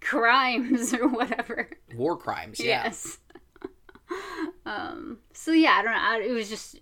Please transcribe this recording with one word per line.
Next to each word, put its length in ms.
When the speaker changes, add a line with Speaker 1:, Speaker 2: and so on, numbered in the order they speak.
Speaker 1:
crimes 920
or 140
whatever. 600
Speaker 2:
War 220
crimes, 420
yeah. 260
Speaker 1:
Yes. 380
<laughs> 40
Um, 540
so 180
yeah, 260
I 40
don't 120
know. 60
I, 200
it 40
was 160
just, 320